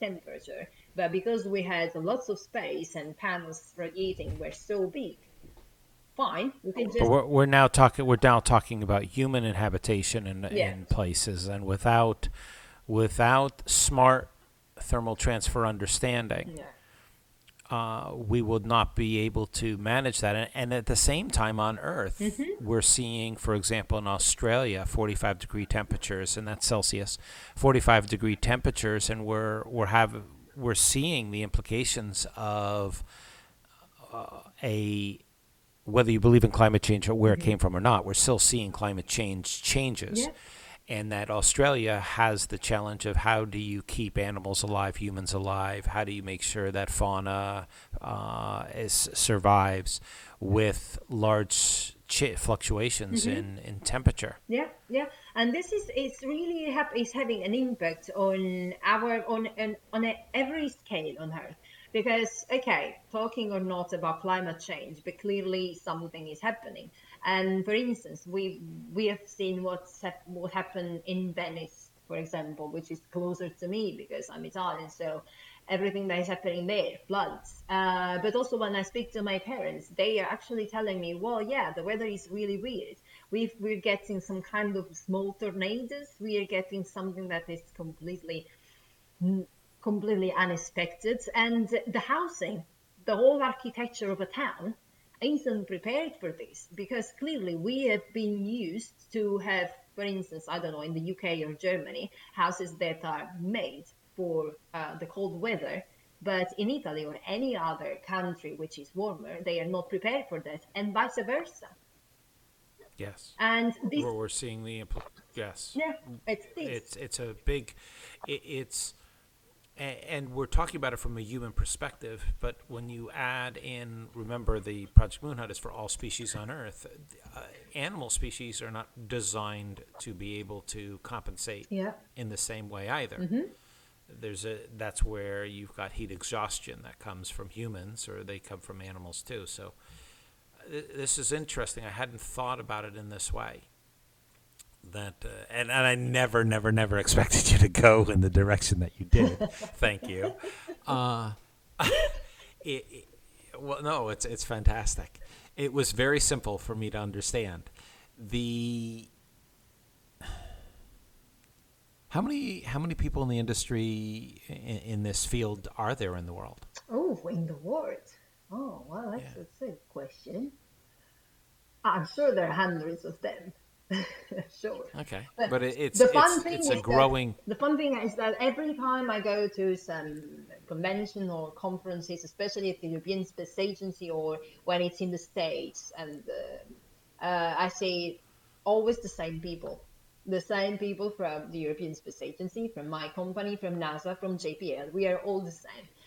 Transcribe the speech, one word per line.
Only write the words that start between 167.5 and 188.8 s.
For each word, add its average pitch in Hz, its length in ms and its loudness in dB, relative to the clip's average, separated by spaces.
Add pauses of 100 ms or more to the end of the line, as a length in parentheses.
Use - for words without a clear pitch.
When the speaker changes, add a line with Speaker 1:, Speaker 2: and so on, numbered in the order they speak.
Speaker 1:
world? 220 420 -6 (520)
Oh, 240 360 -10
well, 202 240 -10
that's, 233 140 -8
Speaker 2:
Yeah. 131 120 -16
Speaker 1:
that's - 260 -18
a - 40 -6
good 185 120 -10 (120)
question. 190 640 -10 (1300)
I'm 175 300 0
sure 277 200 2
there 175 140 2
are 160 40 -4
hundreds 165 520 -2
of 160 160 -12
them. - 320 -8 (380)
<laughs> 190 60 -2 (640)
Sure. 214 240 -8 (160)
Speaker 2:
Okay. 113 260 -10 (100)
Speaker 1:
But 226 140 0
Speaker 2:
But 127 120 2
it, 127 160 0
it's, 147 200 0
Speaker 1:
the 247 100 12
fun 339 240 8
Speaker 2:
it's, 339 100 2
Speaker 1:
thing 339 120 -2
Speaker 2:
it's 311 140 0
a 262 40 6
Speaker 1:
is 240 40 2
that - 60 -2
Speaker 2:
growing 127 520 6 (120)
Speaker 1:
the 202 80 -4
fun 294 220 2
thing 277 220 2
is 214 180 -2
that 220 240 2
every 294 340 0
time 254 360 0
I 214 100 -2
go 208 280 0
to 190 280 0
some 151 460 -8 (440)
convention 190 640 -4
or 160 220 -6
conferences, 180 720 -8
especially 196 460 -4
at 175 100 -6
the 170 80 -6
European 175 360 -4
Space 175 340 -12
Agency 190 520 -4
or 156 280 -2 (260)
when 180 180 2
it's 175 180 -2
in 185 100 -2
the 175 80 -4
States, - 800 -6
and, 151 300 -12
uh, - 960 -12
uh, 170 340 0
I 180 100 2
see 175 520 -2 (440)
always 220 340 4